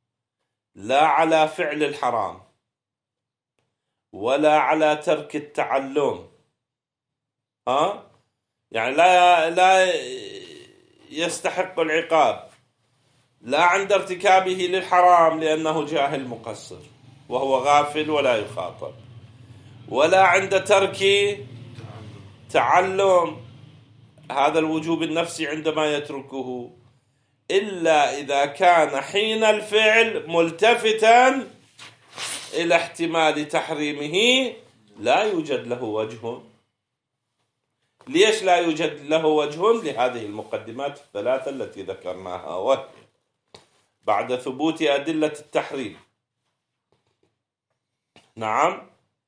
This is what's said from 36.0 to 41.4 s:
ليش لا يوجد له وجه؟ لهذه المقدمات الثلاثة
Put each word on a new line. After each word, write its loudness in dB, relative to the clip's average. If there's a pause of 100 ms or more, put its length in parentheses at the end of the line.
ليش 2
لا 4
يوجد -2
له 0
وجه؟ 0
لهذه -4
المقدمات -10
الثلاثة -6